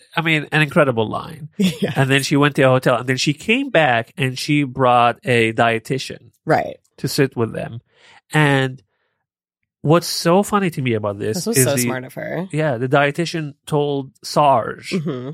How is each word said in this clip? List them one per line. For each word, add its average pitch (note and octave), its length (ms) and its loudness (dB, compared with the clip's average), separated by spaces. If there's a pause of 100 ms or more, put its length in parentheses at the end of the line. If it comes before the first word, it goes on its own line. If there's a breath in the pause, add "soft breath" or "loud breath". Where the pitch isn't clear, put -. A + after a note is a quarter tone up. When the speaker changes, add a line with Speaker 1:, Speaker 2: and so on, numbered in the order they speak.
(160)
Speaker 1:
I E3+ 60 -2
mean, D#3 280 0
an D3+ 100 2
incredible C3+ 480 2
line. - 440 -10
Speaker 2:
<laughs> - 60 -10
Yeah. E3+ 380 0
Speaker 1:
And C3+ 140 2
then C#3 140 2
she D3 120 0
went C#3+ 200 2
to D3 60 4
a C3 60 6
hotel, C3 280 2
and B2 120 -4
then C3 80 0
she D3 160 0
came B3+ 380 -2
back, C3 460 2
and C3 200 -2
she D3 280 0
brought B2 580 2
a A#2 300 2
dietitian A#2 800 -4 (120)
Speaker 2:
Right. G#2+ 340 0 (180)
Speaker 1:
to - 120 -6
sit C#3 280 0
with A#2 180 -2
them. - 260 -10 (520 soft breath)
And C3+ 500 2 (1000)
what's E3+ 240 2
so F3+ 360 2
funny G3 280 0
to C#3 120 -6
me B2 120 0
about G#2 240 -4
this G#2 200 -4
Speaker 2:
This E3 80 -6
was A3 120 0
Speaker 1:
is B2+ 60 6
Speaker 2:
so C#3 120 2
Speaker 1:
the, B2 60 -2
Speaker 2:
smart B2+ 220 -4
of B2+ 100 -18
her. D3 380 -8
Speaker 1:
yeah, D3 260 -2
the C3 100 -4
dietitian D3 680 -2 (120)
told C#3+ 460 -4 (100)
Sarge, C3+ 680 0
Speaker 2:
Mm-hmm. C#3 440 -4